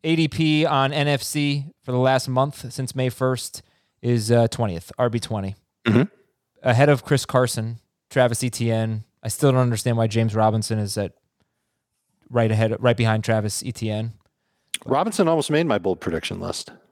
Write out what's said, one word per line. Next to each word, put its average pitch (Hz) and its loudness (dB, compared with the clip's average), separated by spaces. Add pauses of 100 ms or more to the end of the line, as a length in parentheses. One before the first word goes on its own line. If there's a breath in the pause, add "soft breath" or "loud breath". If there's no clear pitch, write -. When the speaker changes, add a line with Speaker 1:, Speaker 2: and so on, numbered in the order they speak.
Speaker 1:
A 160 2
D 160 2
P 156 2
on 139 2
N 143 0
F 139 0
C 143 -2 (180)
for 131 -8
the 123 0
last 131 2
month 131 -2
since - -8
May 127 0
first 131 -4 (400)
is, 117 0
uh, 117 6
twentieth, 98 -6
R 123 0
B 117 -4
twenty. 95 -8 (300)
Speaker 2:
Mm-hmm. 117 4 (600)
Speaker 1:
Ahead 131 4
of 139 2
Chris 139 0
Carson, 113 -2 (300)
Travis 123 2
Etienne. 110 -2 (180)
I 113 -10
still 139 2
don't 127 4
understand 120 0
why 113 2
James 113 0
Robinson 110 0
is 101 -4
at 98 -6 (1160)
right 117 2
ahead, 110 2
right 120 2
behind 113 0
Travis 107 -2
Etienne. 107 -6 (720)
Speaker 2:
Robinson 175 0
almost 160 2
made 160 2
my 107 2
bold 92 -2
prediction 85 -6
list. - -10 (200)